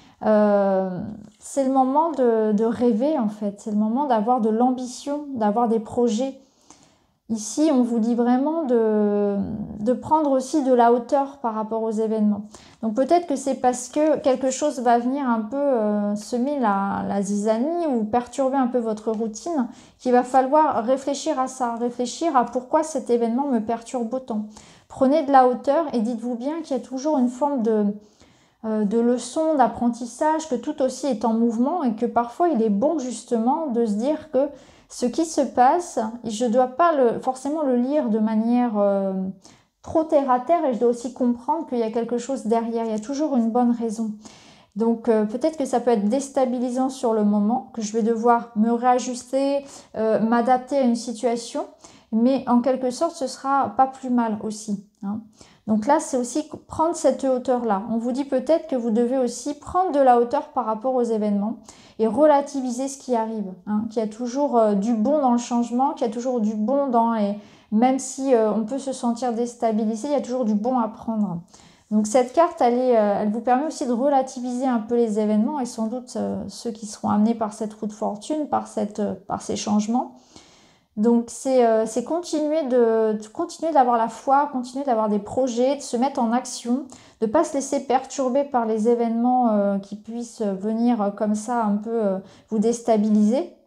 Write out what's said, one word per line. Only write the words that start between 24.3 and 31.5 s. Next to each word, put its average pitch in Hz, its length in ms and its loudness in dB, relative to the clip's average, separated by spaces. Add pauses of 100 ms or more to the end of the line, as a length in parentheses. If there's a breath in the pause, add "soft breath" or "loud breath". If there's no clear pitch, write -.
Prenez 277 360 2
de 277 80 0
la 262 160 8
hauteur 285 440 0
et 233 80 0
dites-vous 233 360 -4
bien 302 260 -6
qu'il 277 140 -4
y 233 40 -4
a - 20 -8
toujours 269 360 -2
une 247 100 2
forme 285 340 -2
de, 214 240 2 (800 soft breath)
euh, 214 180 0
de 208 140 0
leçon, 254 560 0
d'apprentissage, 247 960 0
que 254 60 0
tout 294 260 -4
aussi 262 240 -2
est 233 180 -2
en 233 80 2
mouvement 240 520 0